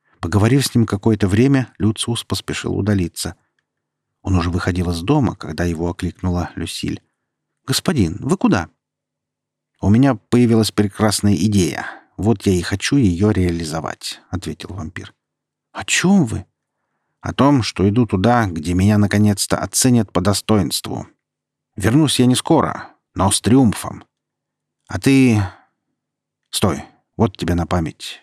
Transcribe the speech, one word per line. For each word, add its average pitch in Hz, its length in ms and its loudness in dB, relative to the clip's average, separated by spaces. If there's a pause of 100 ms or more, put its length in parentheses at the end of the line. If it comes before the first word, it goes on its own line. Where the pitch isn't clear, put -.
(200)
Поговорив 110 460 0
с - 100 -4
ним 117 100 2
какое-то 104 420 0
время, 127 500 2
Люциус 107 460 -4
поспешил - 540 -6
удалиться. 95 580 -2 (880)
Он 95 140 -2
уже 87 140 0
выходил 90 420 -2
из 85 100 -6
дома, 127 340 0
когда 82 280 -10
его 85 260 -4
окликнула 87 680 -6
Люсиль. - 460 -8 (640)
«Господин, 110 540 0
вы 165 180 -2
куда?» 117 320 0 (1120)
«У 92 100 0
меня 127 260 4
появилась 113 560 2
прекрасная 104 640 0
идея. 90 500 0 (320)
Вот 104 280 0
я 101 80 4
и 90 80 0
хочу 101 360 -2
ее 104 340 2
реализовать», — 85 880 -4 (100)
ответил - 440 -10
вампир. 90 400 -14 (580)
«О - 140 -12
чем 185 400 2
вы?» 98 200 -8 (760)
«О - 100 -8
том, 135 320 2
что - 240 0
иду 113 180 2
туда, 110 420 2
где 80 260 -6
меня 101 240 4
наконец-то 104 600 2
оценят 120 520 0
по - 80 -2
достоинству. 98 880 -2 (680)
Вернусь 120 440 2
я 123 60 4
не 123 100 4
скоро, - 540 0 (240)
но 95 180 0
с - 80 -2
триумфом. - 640 2 (840)
А - 120 -6
ты. 131 420 4 (1080)
Стой, - 340 -2 (320)
вот 107 220 -2
тебе 85 160 -2
на 85 140 -2
память. - 560 -6